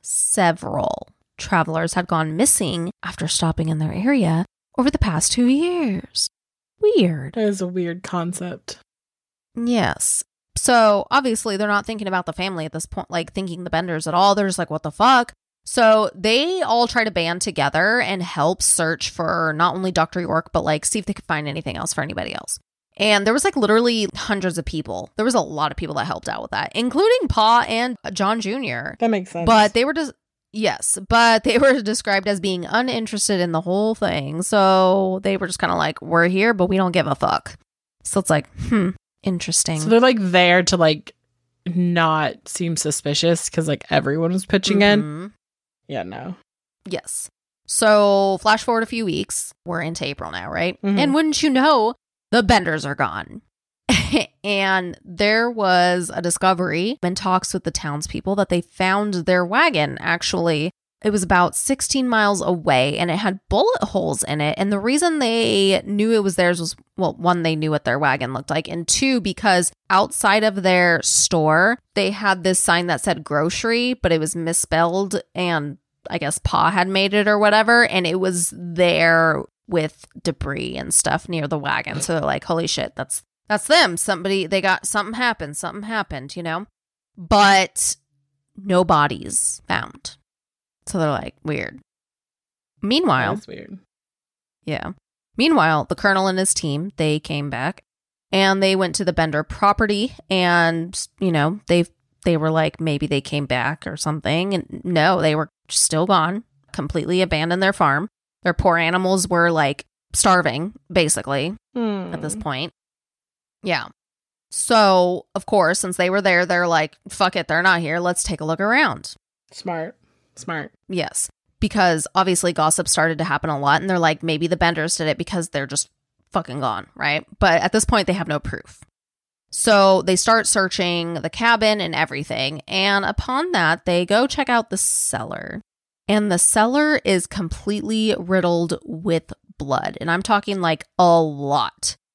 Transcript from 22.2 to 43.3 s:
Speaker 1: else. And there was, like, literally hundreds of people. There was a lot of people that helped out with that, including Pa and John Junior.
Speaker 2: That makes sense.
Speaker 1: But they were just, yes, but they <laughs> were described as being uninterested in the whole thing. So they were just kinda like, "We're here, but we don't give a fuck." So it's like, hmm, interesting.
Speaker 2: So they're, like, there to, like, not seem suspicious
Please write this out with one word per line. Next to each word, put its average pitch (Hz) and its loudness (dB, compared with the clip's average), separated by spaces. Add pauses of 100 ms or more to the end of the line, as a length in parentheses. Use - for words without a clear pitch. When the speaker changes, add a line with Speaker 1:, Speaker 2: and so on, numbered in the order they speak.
Speaker 1:
else. - -10 (380)
And 208 2
there 220 4
was, 277 0
like, 381 0
literally 226 2
hundreds 185 -4
of 170 -6
people. 113 -8
There 214 0
was 247 2
a 220 2
lot 151 -4
of - -16
people 151 -8
that 139 -2
helped - -8
out 57 -8
with 58 -12
that, - -4
including 359 2
Pa 226 4
and 240 -2 (180)
John 202 -2
Junior. 196 -6
Speaker 2:
That 233 2
makes 190 -2
sense. 170 -4
Speaker 1:
But 214 6
they 240 2
were 302 0
just, 294 -4 (400)
yes, 202 -2 (120)
but 226 4
they 240 4
<laughs> - 2
were 269 4
described 202 -2
as 202 0
being 180 -4
uninterested 220 -2
in 175 -2
the 160 0
whole 202 0
thing. 160 -4
So 190 4
they 196 0
were 190 -6
just 185 -8
kinda 175 0
like, 160 -2
"We're 170 2
here, 202 2
but 180 2
we 185 0
don't 185 0
give 170 2
a 143 0
fuck." - -2 (480)
So - -2
it's - -2
like, 151 0
hmm, 190 0 (300)
interesting. 170 -2
Speaker 2:
So 160 -2
they're, 226 6
like, 247 4
there 180 4
to, 185 0
like, 156 2 (540)
not 170 0
seem 165 -4
suspicious 156 -2